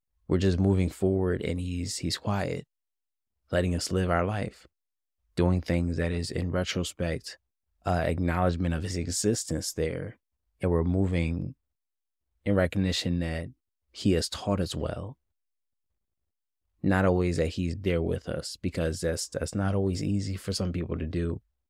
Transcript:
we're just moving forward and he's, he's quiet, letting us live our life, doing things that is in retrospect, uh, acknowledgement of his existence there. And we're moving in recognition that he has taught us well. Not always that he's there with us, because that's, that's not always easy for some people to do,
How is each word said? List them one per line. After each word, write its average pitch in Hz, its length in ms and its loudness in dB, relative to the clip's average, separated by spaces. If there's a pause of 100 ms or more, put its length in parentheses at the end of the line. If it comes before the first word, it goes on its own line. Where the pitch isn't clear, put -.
(260)
we're 95 100 2
just 92 220 4
moving 95 320 4
forward 95 500 2
and 85 180 -2
he's, 90 400 -4
he's - 200 -2
quiet, - 480 -2 (840)
letting 90 240 2
us - 160 -2
live 92 200 2
our 87 140 2
life, 101 420 -6 (680)
doing 87 260 4
things 85 340 0
that 85 160 0
is 85 180 -4
in 87 200 -2
retrospect, 90 880 -4 (480)
uh, 90 180 2
acknowledgement 87 680 2
of 82 80 -2
his 92 140 -4
existence 104 760 -2
there. 87 460 -4 (420)
And 92 100 2
we're 85 140 4
moving 87 680 0 (920)
in 101 120 2
recognition 90 640 2
that 82 280 -4 (420)
he - 220 0
has 85 160 2
taught 98 320 -2
us 85 140 -2
well. 85 420 -6 (1700)
Not 95 240 4
always 90 300 4
that 80 140 2
he's 87 280 -2
there 90 240 0
with 85 260 -4
us, - 320 -8
because 82 400 -2
that's, 82 280 -2
that's - 260 -6
not 98 200 0
always 95 280 0
easy 98 340 -2
for 98 160 -6
some 90 200 -2
people 85 260 -2
to 82 80 -4
do, 85 340 -2 (300)